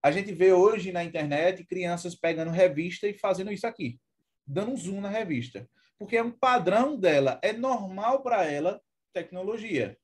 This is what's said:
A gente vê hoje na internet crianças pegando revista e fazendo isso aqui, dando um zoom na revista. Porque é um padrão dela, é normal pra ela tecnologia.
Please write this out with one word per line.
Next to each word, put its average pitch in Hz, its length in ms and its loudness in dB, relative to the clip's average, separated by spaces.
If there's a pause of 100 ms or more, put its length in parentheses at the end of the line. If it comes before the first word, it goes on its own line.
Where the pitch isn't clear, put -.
A 143 80 6
gente 196 200 -4
vê 185 220 6
hoje 190 380 4
na 175 120 -4
internet 165 600 -2
crianças 175 500 -6
pegando 165 360 -2
revista 175 560 2
e 202 100 -4
fazendo 190 340 -2
isso 196 140 -6
aqui, 143 340 -8 (460)
dando 196 260 -4
um 269 60 -4
zoom 196 240 -8
na 202 80 -6
revista. 165 580 -6 (300)
Porque 214 200 -4
é 226 60 2
um 240 80 -4
padrão 247 680 2
dela, 143 440 4
é 208 80 2
normal 233 720 -2
pra 233 240 2
ela 151 340 -2 (340)
tecnologia. 185 920 -6